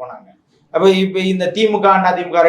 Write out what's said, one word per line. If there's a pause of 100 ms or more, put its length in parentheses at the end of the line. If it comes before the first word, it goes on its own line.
போனாங்க. (440)
அப்ப (160)
இப்ப (120)
இந்த (100)
தி
மு
க,
அண்ணா
தி
மு
க